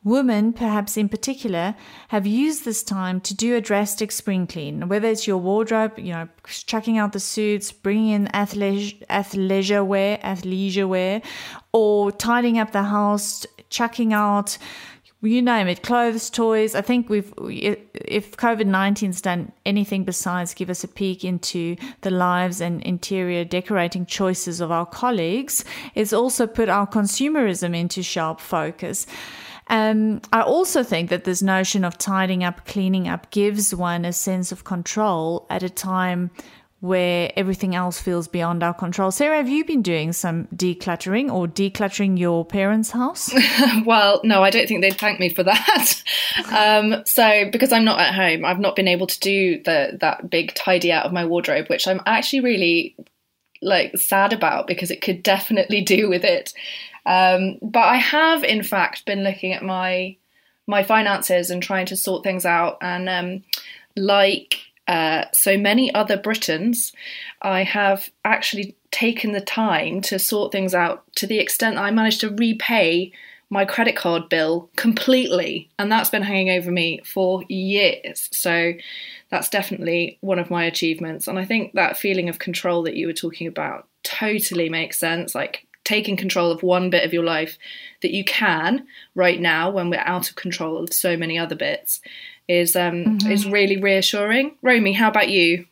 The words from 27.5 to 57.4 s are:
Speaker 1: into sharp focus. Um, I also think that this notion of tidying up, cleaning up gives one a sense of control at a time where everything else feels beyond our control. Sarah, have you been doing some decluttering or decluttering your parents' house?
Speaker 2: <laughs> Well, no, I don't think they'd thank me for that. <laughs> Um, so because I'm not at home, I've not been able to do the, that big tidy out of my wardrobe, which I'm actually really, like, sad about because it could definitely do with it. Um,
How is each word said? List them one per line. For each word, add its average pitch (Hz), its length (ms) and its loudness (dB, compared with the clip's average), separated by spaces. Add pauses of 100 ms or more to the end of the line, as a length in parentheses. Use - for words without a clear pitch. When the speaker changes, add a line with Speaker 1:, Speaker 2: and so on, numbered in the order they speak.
Speaker 1:
into 175 280 -4
sharp 160 360 -4
focus. 170 680 -6 (640)
Um, 220 520 2 (100)
I 226 100 4
also 330 420 2
think 170 260 -2
that 175 160 -2
this 180 160 -2
notion 190 420 0
of 175 140 -4
tidying 190 460 -2
up, 175 220 -6
cleaning 185 440 -2
up 175 220 -8
gives 208 440 0
one 175 300 -2
a 175 80 -4
sense 185 400 -4
of - 100 -16
control 175 840 -2
at 180 120 -4
a 180 80 -4
time 180 640 -2 (480)
where 180 560 0
everything 185 380 -2
else 180 260 -2
feels 175 280 -2
beyond 170 340 -2
our 196 120 0
control. 196 360 -2
Sarah, 302 280 2
have 262 120 0
you 302 160 0
been 294 160 0
doing 165 320 0
some 170 420 -4
decluttering 185 800 -2
or 180 140 0
decluttering 196 720 0
your 170 260 2
parents' 208 460 0
house? 254 420 -4 (240)
Speaker 2:
<laughs> 226 260 4
Well, 214 400 6
no, 208 200 8
I 196 80 8
don't 226 160 4
think 214 140 0
they'd 196 160 4
thank 208 220 0
me 185 100 2
for 180 140 0
that. 240 640 4
<laughs> - 60 -2 (380)
Um, 214 540 4
so 214 460 6
because 240 220 4
I'm 226 100 6
not 220 160 4
at 165 140 4
home, 170 320 2
I've 180 140 0
not 202 160 2
been 190 120 2
able 180 200 2
to - 120 -6
do 190 440 0
the, 151 380 0
that 165 280 -2
big 165 240 -2
tidy 175 380 2
out 160 140 2
of 175 60 -2
my 175 140 0
wardrobe, 165 420 0
which - 200 0
I'm 190 180 0
actually 240 360 2
really, 185 540 2 (640)
like, - 360 0
sad 196 360 2
about - 340 0
because 175 240 -4
it - 100 -6
could 180 220 -2
definitely 202 580 2
do 208 260 4
with 175 160 2
it. 180 300 0 (540)
Um, 185 540 4